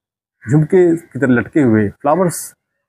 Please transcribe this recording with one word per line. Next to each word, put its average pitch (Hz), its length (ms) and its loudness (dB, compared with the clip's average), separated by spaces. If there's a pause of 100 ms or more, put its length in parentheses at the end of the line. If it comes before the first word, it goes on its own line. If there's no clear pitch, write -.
(520)
झुमके 165 460 2
की - 220 -16
तरह 127 140 0
लटके 120 280 -2
हुए 110 280 2
flowers 160 680 -4 (340)